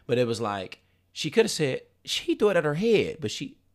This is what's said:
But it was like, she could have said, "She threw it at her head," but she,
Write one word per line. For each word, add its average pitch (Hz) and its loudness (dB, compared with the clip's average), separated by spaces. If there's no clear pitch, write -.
But 120 2
it 127 4
was 113 -4
like, 101 -6
she - -6
could 226 4
have 220 0
said, 139 -2
"She - -4
threw 208 2
it 185 2
at 165 4
her 147 0
head," 175 2
but 107 -4
she, - -10